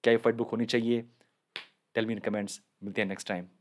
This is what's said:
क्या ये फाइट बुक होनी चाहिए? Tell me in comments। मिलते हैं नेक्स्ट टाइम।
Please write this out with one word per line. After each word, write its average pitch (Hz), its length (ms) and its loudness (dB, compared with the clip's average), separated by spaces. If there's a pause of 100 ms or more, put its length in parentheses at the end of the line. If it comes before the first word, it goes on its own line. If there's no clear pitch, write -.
क्या 117 80 6
ये 117 60 6
फाइट 117 180 2
बुक 117 160 -2
होनी 117 140 0
चाहिए? 117 400 2 (920)
Tell 113 140 0
me 104 80 -4
in - 80 -4
comments। 104 340 -4 (220)
मिलते 101 180 -4
हैं 98 80 0
नेक्स्ट - 180 -8
टाइम। 90 180 -4 (160)